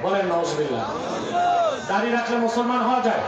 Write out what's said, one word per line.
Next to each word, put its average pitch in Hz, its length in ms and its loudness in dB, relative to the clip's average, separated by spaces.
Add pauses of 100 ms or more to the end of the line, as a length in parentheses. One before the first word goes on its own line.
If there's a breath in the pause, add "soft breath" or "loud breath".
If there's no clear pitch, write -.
বলেন 190 280 0
নাউজুবিল্লাহ। 151 540 0 (1040)
দাড়ি 214 280 0
রাখলে 240 280 0
মুসলমান 240 420 0
হওয়া 247 200 2
যায়? - 200 0